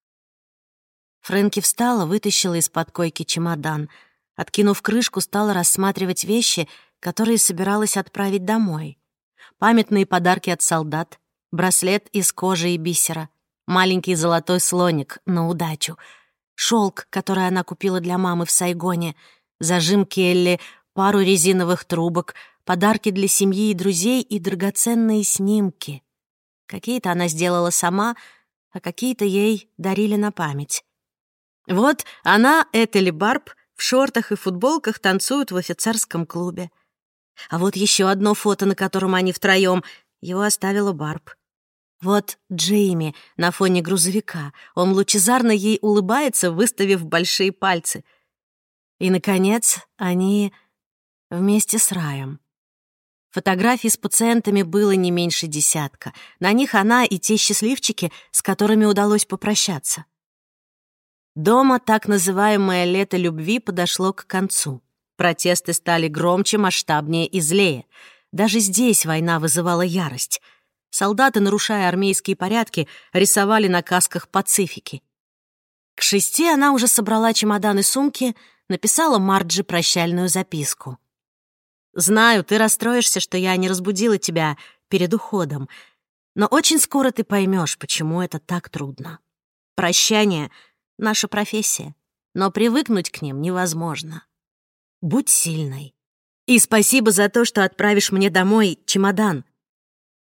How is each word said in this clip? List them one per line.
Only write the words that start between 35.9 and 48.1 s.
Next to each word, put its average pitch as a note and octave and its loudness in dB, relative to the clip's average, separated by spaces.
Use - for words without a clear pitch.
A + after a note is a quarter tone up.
клубе. F3 -8
А E3 -4
вот G3 0
ещё G3 2
одно G3+ 2
фото, G3+ -2
на G3 2
котором F#3+ -2
они F#3 2
втроём. F#3+ 2
Его F3+ -4
оставила G3+ -2
Барб. D3+ -8
Вот G3+ -2
Джейми F3 0
на F3 0
фоне F3+ 0
грузовика. F3 -4
Он F3+ 2
лучезарно G#3 2
ей G#3+ 2
улыбается, G#3 0
выставив F#3+ 0
большие F3+ 0
пальцы. F#3 -4